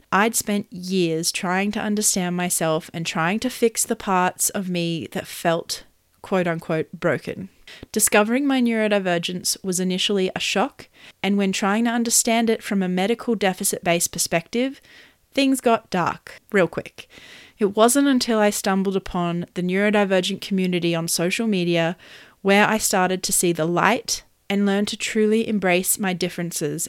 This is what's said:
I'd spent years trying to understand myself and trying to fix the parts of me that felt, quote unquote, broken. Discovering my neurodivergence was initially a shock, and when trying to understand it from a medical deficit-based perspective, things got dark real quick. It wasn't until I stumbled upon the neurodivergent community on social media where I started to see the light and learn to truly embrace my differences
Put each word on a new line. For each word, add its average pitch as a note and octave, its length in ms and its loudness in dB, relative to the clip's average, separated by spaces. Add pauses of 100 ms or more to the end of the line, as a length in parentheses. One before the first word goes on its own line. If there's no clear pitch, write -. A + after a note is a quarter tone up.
(120)
I'd G#3+ 240 2
spent - 380 -4
years F3 580 -2
trying F#3+ 400 -2
to G#3+ 80 -6
understand G3+ 560 -2
myself E3+ 580 -2
and E3 120 -6
trying F3 340 -2
to B3+ 100 -4
fix - 360 0
the A#3 100 -4
parts F#3 540 0
of F#3+ 200 -4
me E3+ 440 -4
that F3+ 120 -8
felt, - 600 -4 (360)
quote F#3 260 0
unquote, E3 440 -4
broken. F3 560 -4 (440)
Discovering A3+ 560 2
my C4 140 2
neurodivergence G3 1000 0
was F3+ 200 -2
initially F#3 520 0
a E3 60 -6
shock, - 480 -2 (340)
and G3 160 0
when G3 140 2
trying G#3 320 0
to A#3+ 80 0
understand A#3 580 0
it A3 140 0
from G3 180 0
a F#3 60 0
medical G3+ 480 0
deficit-based F#3 800 0
perspective, A#3+ 640 -2 (540)
things C4+ 260 2
got A#3 300 2
dark - 500 -4 (140)
real F#3+ 140 4
quick. - 420 -12 (500)
It G#3 160 0
wasn't B3 320 6
until B3 320 2
I G#3 120 4
stumbled F#3+ 440 0
upon F3 600 -2
the F3+ 80 -2
neurodivergent G3 760 2
community F3+ 560 0
on E3 140 -2
social F#3 380 0
media F3 500 0 (440)
where G3 280 6
I A3 80 2
started F#3 460 0
to - 100 -4
see F3 180 2
the D#3 140 -2
light F3 580 0 (260)
and G3+ 160 0
learn G3+ 200 2
to G#3+ 100 -6
truly A3 500 2
embrace F#3 540 0
my F#3+ 140 0
differences E3+ 760 -4